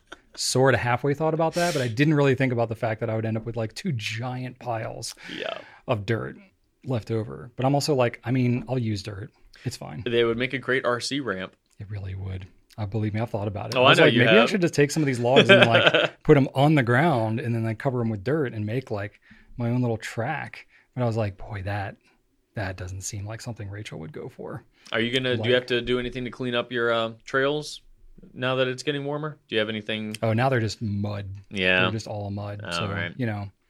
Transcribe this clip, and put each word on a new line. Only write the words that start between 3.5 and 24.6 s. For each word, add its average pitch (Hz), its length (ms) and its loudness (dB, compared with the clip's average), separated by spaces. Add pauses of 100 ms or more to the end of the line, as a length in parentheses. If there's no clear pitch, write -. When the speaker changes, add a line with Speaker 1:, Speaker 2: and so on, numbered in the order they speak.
Speaker 1:
like, 113 160 -4
two - 200 -4
giant 123 640 -6
piles 117 560 -8 (180)
Speaker 2:
Yeah. - 260 -8 (280)
Speaker 1:
of 107 180 -2
dirt 113 320 -4 (480)
left 127 280 -4
over. 117 420 -6
But 123 120 -4
I'm 139 100 4
also 143 180 0
like, 123 300 2
I 120 80 -2
mean, 123 360 2
I'll 131 120 -2
use 107 240 -4
dirt. 101 260 -12 (340)
It's 123 120 -6
fine. - 280 -12
Speaker 2:
They 117 200 2
would 117 120 2
make 127 180 -2
a 135 40 -4
great 127 260 -2
R 120 140 0
C 139 220 -6
ramp. 95 340 -6 (240)
Speaker 1:
It 98 100 -14
really 95 280 -10
would. 95 320 -10 (280)
Uh, 110 100 -6
believe 107 280 -2
me, 110 60 -2
I've 117 100 -4
thought 101 160 -4
about 104 220 -6
it. 120 80 -6
Speaker 2:
Oh, 127 80 2
Speaker 1:
I - 20 2
Speaker 2:
I - 40 8
Speaker 1:
was 170 100 6
Speaker 2:
know 156 60 8
Speaker 1:
like, 147 80 6
Speaker 2:
you 120 100 4
Speaker 1:
"Maybe 113 120 6
I 110 40 10
Speaker 2:
have. 120 100 4
Speaker 1:
should 214 100 0
just 170 140 2
take 143 160 4
some 160 140 -2
of - 20 2
these 127 140 0
logs 123 280 6
and, 190 180 10
Speaker 2:
<laughs> - 20 4
Speaker 1:
like, - 560 4
put 151 120 8
'em 135 200 6
on 147 180 6
the 143 80 6
ground 120 560 4
and 123 160 -2
then, 113 80 0
like, 113 160 -2
cover 123 220 -2
'em 117 80 0
with 104 160 -4
dirt 139 300 0
and 107 120 -4
make, 123 240 -4
like, 104 300 -6 (360)
my 117 140 -2
own 123 120 2
little 117 160 0
track." 123 680 -8 (300)
But 123 80 0
I - 20 2
was 113 100 0
like, 104 220 -2
"Boy, 101 260 -10
that, 101 300 -6 (640)
that 95 200 -6
doesn't 92 260 -10
seem 101 220 -10
like 110 160 -10
something 104 300 -10
Rachel 104 300 -12
would 156 120 -12
go - 160 -12
for." - 360 -12 (260)